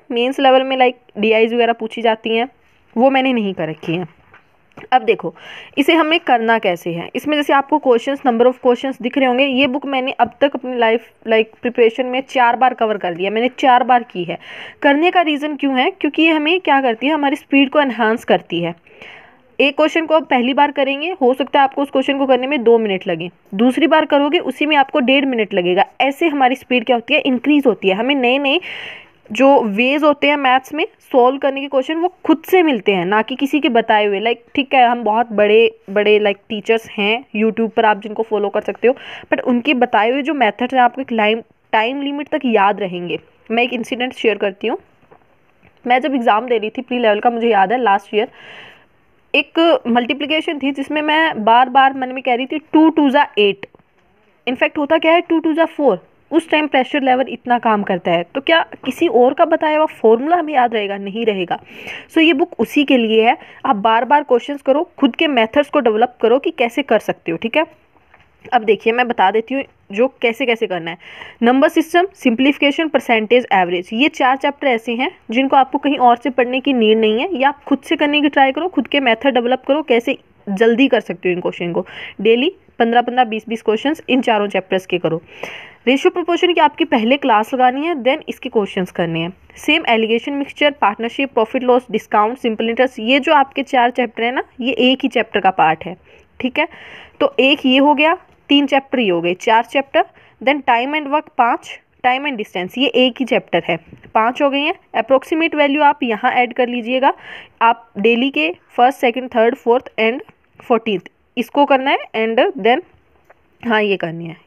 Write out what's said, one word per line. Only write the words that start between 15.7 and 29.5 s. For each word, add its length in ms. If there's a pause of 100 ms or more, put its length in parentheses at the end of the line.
है? 120
क्योंकि 320
ये 80
हमें 280
क्या 220
करती 260
है, 60
हमारी 220
speed 340
को 120
enhance 420
करती 380
है। 120 (840)
एक 180
question 280
को 100
आप 140
पहली 240
बार 180
करेंगे, 400 (100)
हो 120
सकता 260
है 40
आपको 180
उस 100
question 260
को 100
करने 200
में 160
दो 140
minute 300
लगे, 220 (240)
दूसरी 340
बार 180
करोगे, 340
उसी 260
में 120
आपको 220
डेढ़ 260
minute 280
लगेगा। 320 (160)
ऐसे 260
हमारी 280
speed 300
क्या 100
होती 180
है? 60
increase 480
होती 220
है। 60
हमें 200
नए 220
नए 220 (720)
जो 300